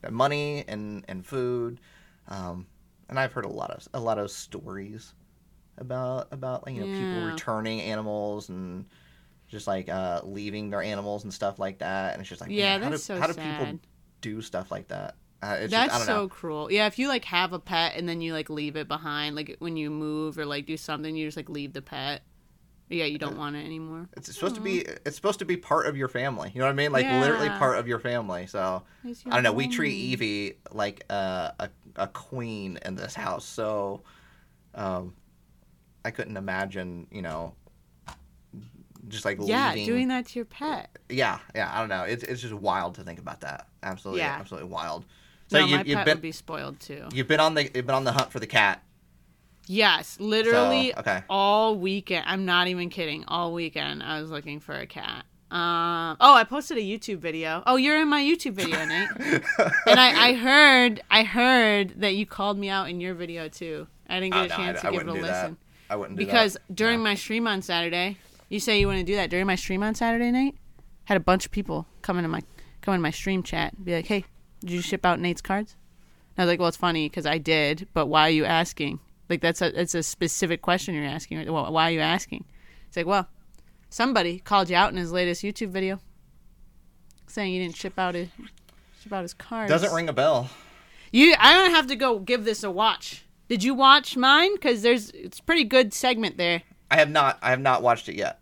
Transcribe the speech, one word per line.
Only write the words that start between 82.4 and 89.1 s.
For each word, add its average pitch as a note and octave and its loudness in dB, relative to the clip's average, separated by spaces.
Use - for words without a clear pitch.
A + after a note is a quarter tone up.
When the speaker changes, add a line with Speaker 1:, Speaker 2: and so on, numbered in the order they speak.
Speaker 2:
It's - -10
like, E3+ -2
"Well, F#3+ 2
somebody G3+ 2
called G3 2
you F3 4
out F#3+ 6
in - -4
his E3+ -4
latest F3 0
YouTube G#3 -4
video, F#3+ -2
saying G3 -4
you F#3 -2
didn't E3 -6
ship F#3 -8
out F3+ 0
his, F3 -4
ship G#3 -12